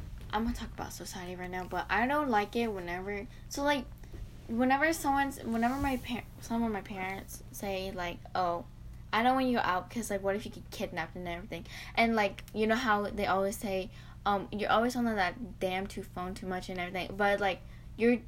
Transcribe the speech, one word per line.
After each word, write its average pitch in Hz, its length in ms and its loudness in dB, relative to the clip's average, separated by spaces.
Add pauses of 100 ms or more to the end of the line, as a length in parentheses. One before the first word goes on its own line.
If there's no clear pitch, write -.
(340)
I'm 214 100 2
gonna 240 120 0
talk - 180 -8
about - 200 -8
society 180 420 -8
right 180 140 -6
now, 185 140 -4
but 175 260 -2
I 214 180 4
don't 294 220 2
like 208 260 4
it 233 160 2
whenever, 190 540 -4 (240)
so, 285 140 -4
like, 285 220 4 (640)
whenever 262 460 4
someone's, 277 500 2
whenever 233 320 2
my 277 220 2
par-, 240 260 -4 (180)
some 233 220 0
of 226 80 2
my 196 100 -2
parents 190 600 -6 (100)
say, 190 440 -2
like, 175 220 -4 (180)
"Oh, 175 300 2 (480)
I 220 100 4
don't 254 120 8
want 262 120 4
you 240 120 4
out 185 300 2
'cause, 226 220 -4
like, 196 100 0
what 196 140 2
if 226 100 -4
you - 60 -8
get - 200 -12
kidnapped 175 440 -4
and 180 120 -6
everything?" 170 380 -6 (300)
And, 226 200 6
like, 202 280 2 (100)
you 214 140 4
know 220 80 6
how 220 340 4
they 202 180 -2
always 196 300 2
say, 190 320 -2 (360)
um, 202 260 2
you're 208 200 0
always 233 240 4
on 240 100 2
that 202 540 0
damn 190 280 0
two 196 160 -8
phone 185 320 -6
too 185 120 -8
much 185 220 -4
and 185 100 -4
everything. 180 360 -2
But, 202 240 6
like, 190 220 2 (360)
you're, 233 200 6 (100)